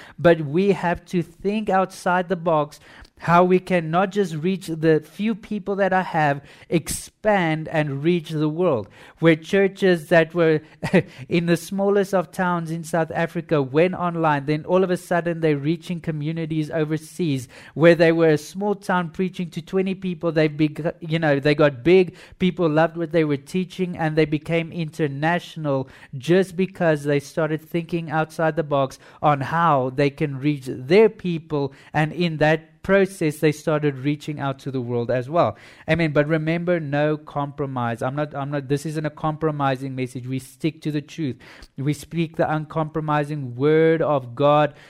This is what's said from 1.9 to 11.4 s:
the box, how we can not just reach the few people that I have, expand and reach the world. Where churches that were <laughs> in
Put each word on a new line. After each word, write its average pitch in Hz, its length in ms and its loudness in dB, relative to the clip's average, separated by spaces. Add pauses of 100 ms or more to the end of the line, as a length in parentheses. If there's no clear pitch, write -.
the 185 80 -2
box, 160 440 -2 (400)
how 175 240 4
we 185 160 4
can 180 300 -2
not 185 220 0
just 190 240 -2
reach 180 320 -4
the 160 320 2
few 208 340 -4
people 202 440 -6
that 190 140 2
I 185 120 2
have, 151 360 0 (300)
expand 165 960 -2
and 147 360 -2
reach 170 260 0
the 156 180 0
world. 151 420 0 (280)
Where 160 180 6
churches 190 720 2
that 165 260 4
were 160 260 4 (320)
<laughs> 175 80 6 (260)
in 170 200 0